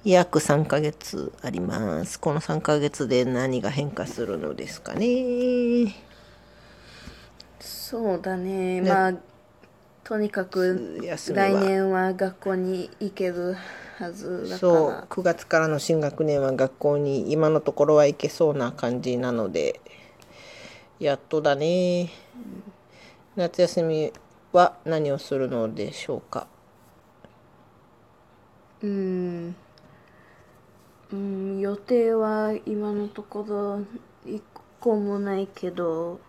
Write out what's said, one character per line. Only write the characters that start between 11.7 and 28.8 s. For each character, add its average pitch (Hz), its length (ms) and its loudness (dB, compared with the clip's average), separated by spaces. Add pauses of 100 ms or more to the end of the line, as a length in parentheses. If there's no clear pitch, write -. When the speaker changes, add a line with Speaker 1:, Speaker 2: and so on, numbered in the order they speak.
Speaker 2:
は 185 220 2
学 185 260 -2
校 190 160 -2
に 185 340 -2 (120)
行 202 100 -4
け 190 180 -2
る 180 280 -4 (400)
は 175 140 -8
ず 180 320 -8
だ 180 40 -6
か 185 40 -6
ら。 180 80 -6
Speaker 1:
そ 170 280 6
う、 104 220 -4
九 185 140 -4
月 170 220 2
か 165 140 4
ら 160 80 4
の 156 100 0
新 160 220 2
学 147 240 -2
年 147 180 2
は 135 120 2
学 131 240 0
校 147 200 2
に 139 360 0
今 156 160 4
の 156 100 4
と - 140 0
こ 147 120 4
ろ 156 100 6
は 151 100 10
行 143 100 4
け 147 140 -2
そ 156 220 4
う - 40 0
な 123 160 -2
感 123 300 -2
じ 123 160 -2
な 123 160 -2
の 110 160 -2
で、 78 320 -2 (1160)
や 139 160 2
っ - 120 -12
と 156 140 0
だ 147 160 4
ね。 175 540 2 (240)
Speaker 2:
う - 20 -18
ん。 - 260 -14 (720)
Speaker 1:
夏 175 260 -2
休 170 220 2
み 156 300 0 (400)
は 180 320 6
何 156 260 0
を 135 60 -2
す - 180 -6
る 131 140 0
の 113 240 -2
で 107 180 -6
し - 180 -12
ょ 135 60 -2
う - 60 -8
か？ - 260 -10 (2250)